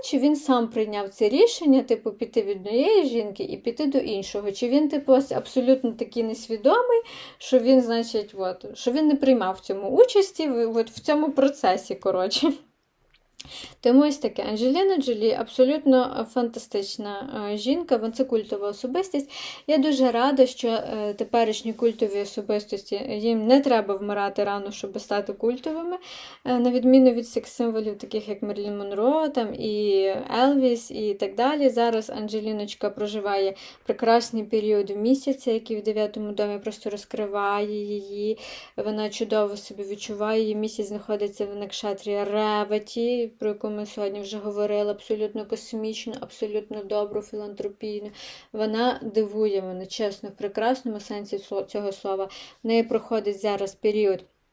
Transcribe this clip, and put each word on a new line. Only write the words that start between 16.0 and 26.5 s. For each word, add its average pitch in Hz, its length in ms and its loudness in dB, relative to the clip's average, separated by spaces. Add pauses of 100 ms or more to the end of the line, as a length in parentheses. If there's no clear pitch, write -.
е, 220 60 -2
фантастична, 208 1300 -6
е, 214 40 -4
жінка, 269 400 0
вон-, 226 160 -4
це 262 100 0
культова 208 460 -2
особистість. 277 600 -4 (360)
Я 302 100 4
дуже 262 340 4
рада, 262 340 6
що, 247 220 -2
е, 214 460 -2
теперішні 220 600 0
культові 220 480 0
особистості, 202 760 -4
е, 214 220 -6
їм 220 300 0
не 269 140 8
треба 220 340 2
вмирати 202 480 -2
рано, 202 280 -4
щоб 202 300 -10
стати 202 320 -4
культовими, 311 640 -4 (480)
е, 247 140 0